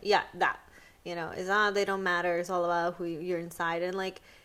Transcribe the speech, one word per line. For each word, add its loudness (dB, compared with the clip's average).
Yeah, 4
that. 2
You -6
know, -4
it's, -6
"Ah, 4
they 2
don't -2
matter. 2
It's -4
all 2
about 2
who -6
you're -4
inside." -2
And, -4
like, -6